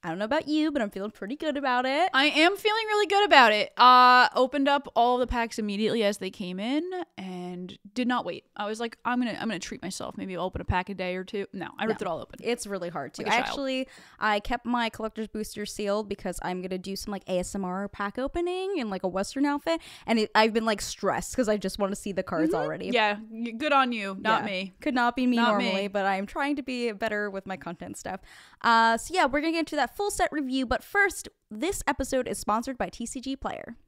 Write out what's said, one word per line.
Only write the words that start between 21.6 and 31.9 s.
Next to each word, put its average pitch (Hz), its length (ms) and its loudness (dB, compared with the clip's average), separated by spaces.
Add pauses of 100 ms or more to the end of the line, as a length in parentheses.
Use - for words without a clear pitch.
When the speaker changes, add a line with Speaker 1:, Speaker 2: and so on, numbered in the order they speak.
Speaker 1:
wanna 196 160 0
see - 180 -8
the 185 100 -2
cards 165 320 0
Speaker 2:
Mm-hmm. 160 80 0
Speaker 1:
already. 160 240 -6
Speaker 2:
Yeah, 214 320 2 (120)
y-, 226 200 -6
good 285 240 0
on 262 180 4
you. 196 260 -4
Not 220 260 2
Speaker 1:
Yeah. - 20 -4
Speaker 2:
me. 190 340 -4
Speaker 1:
Could - 140 -2
not 240 200 4
be 254 120 0
me 247 100 4
Speaker 2:
Not 233 220 4
me. 247 60 2
Speaker 1:
normally, 202 240 0
but 196 180 0
I'm 196 180 0
trying 285 320 -2
to 285 60 -6
be 247 300 -4
better 208 360 -4
with 196 160 -8
my 190 140 -8
content 180 400 -10
stuff. 190 220 -10 (420)
Uh, 226 340 6
so - 160 -6
yeah, 349 140 4
we're 277 160 0
gonna 320 100 0
get 330 80 0
into 311 160 -4
that 269 200 0
full 403 140 -2
set 370 200 0
review, 262 340 -2
but 233 200 -2
first, - 440 0 (220)
this 269 340 -4
episode 262 440 0